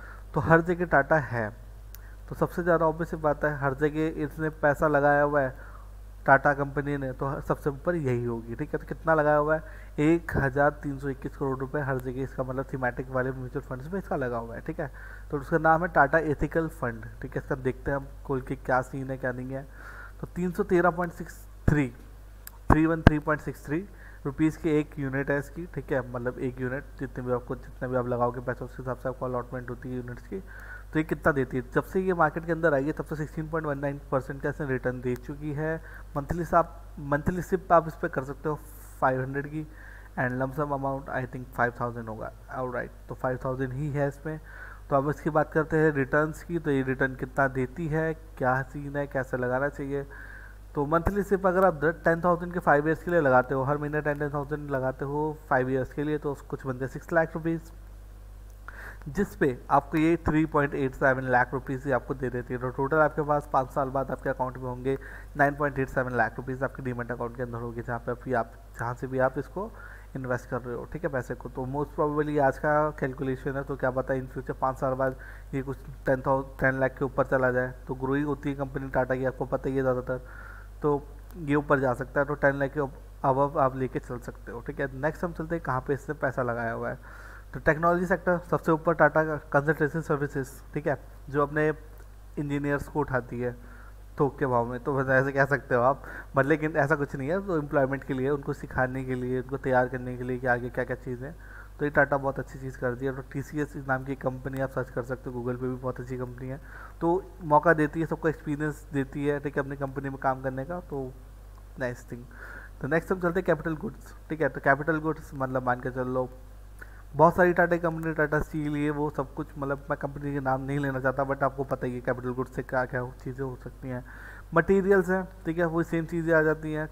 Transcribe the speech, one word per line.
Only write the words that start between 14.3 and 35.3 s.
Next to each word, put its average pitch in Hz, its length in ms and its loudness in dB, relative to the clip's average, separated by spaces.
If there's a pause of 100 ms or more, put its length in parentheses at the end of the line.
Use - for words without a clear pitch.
हुआ 117 180 -8
है, 120 60 -10
ठीक 165 180 -6
है। 147 100 -4 (420)
तो 151 60 0
उसका 143 200 2
नाम 160 240 6
है 180 60 2
टाटा 156 320 6
ethical 160 520 2
fund, 113 340 -6 (160)
ठीक 131 140 -8
है। 143 80 -4
इसका - 120 -2
देखते 131 360 -2
हैं 139 60 2
हम 139 100 -8 (180)
खोल 135 160 0
के 131 140 -6
क्या 127 260 2
scene 135 300 -6
है, 131 60 -4
क्या 127 140 -2
नहीं 127 200 -6
है। 135 140 -6 (560)
तो - 140 -4
तीन 180 160 0
सौ 202 120 0
तेरह 180 260 6
पॉइंट 170 240 0
सिक्स - 260 -12 (300)
थ्री, 147 180 6 (840)
थ्री 156 140 10
वन 165 160 2
थ्री 156 180 8
पॉइंट 147 220 2
सिक्स - 240 -8
थ्री 165 220 -2 (380)
रुपीज़ 151 340 2
की 170 100 0
एक 151 300 2
unit 139 320 -2
है 143 80 2
इसकी, 165 260 -6
ठीक - 260 -8
है, 123 200 0
मतलब 123 280 -4
एक 127 220 -4
unit 127 240 -4 (140)
जितने 131 240 -6
भी 123 100 0
आपको, 120 220 -2
जितने - 320 -8
भी 127 80 0
आप 123 120 2
लगाओगे 120 320 0
पैसे 123 260 -4
उस - 140 -12
हिसाब 127 180 -6
से - 120 -4
आपको 127 160 -6
allotment 123 440 -6
होती 127 200 -8
है 127 80 -6
units 120 300 -10
की। 190 160 -8 (500)
तो 160 60 2
ये 156 40 4
कितना 165 280 2
देती 131 260 0
है? 123 60 0 (100)
जब 143 100 2
से - 160 -2
ये 185 140 2
market 165 320 2
के 170 60 0
अंदर 160 220 4
आई 139 120 4
है 151 60 0
तब 151 140 -6
से 160 100 -8
सिक्सटीन 156 340 -6
पॉइंट 156 180 -2
वन 143 120 -2
नाइन 143 200 -2 (120)
परसेंट 139 300 -2
का 151 80 0
इसने 147 180 -2
return 127 340 0
दे 123 140 0
चुकी 147 380 -6